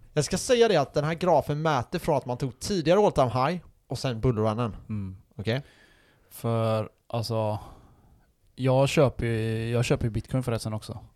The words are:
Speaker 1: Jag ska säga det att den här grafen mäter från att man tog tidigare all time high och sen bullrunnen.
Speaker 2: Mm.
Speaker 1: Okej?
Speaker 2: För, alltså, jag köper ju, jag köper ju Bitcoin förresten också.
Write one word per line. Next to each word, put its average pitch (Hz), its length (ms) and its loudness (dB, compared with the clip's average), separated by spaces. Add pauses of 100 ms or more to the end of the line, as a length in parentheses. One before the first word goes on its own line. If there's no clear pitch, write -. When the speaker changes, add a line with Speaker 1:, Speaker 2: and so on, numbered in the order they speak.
(120)
Speaker 1:
Jag 147 120 0
ska 185 140 -4
säga 233 300 4
det 196 80 4
att 139 180 0
den 147 100 0
här 160 100 -2
grafen 151 480 2
mäter 156 360 0
från 160 180 0
att 127 100 -4
man 123 100 -4
tog 131 220 -6
tidigare 175 420 2
all 202 120 4
time 131 180 4 (180)
high 175 120 -4 (260)
och 127 120 -8
sen 120 220 -4
bullrunnen. 110 560 0 (120)
Speaker 2:
Mm. 98 280 -8 (200)
Speaker 1:
Okej? 113 260 -2 (680)
Speaker 2:
För, 113 580 -2 (180)
alltså, 110 520 -4 (960)
jag 131 340 2
köper 127 380 2
ju, 113 440 -2
jag 117 140 2
köper 135 200 0
ju 117 60 -2
Bitcoin 113 320 -4
förresten 113 320 -4
också. - 240 -10 (180)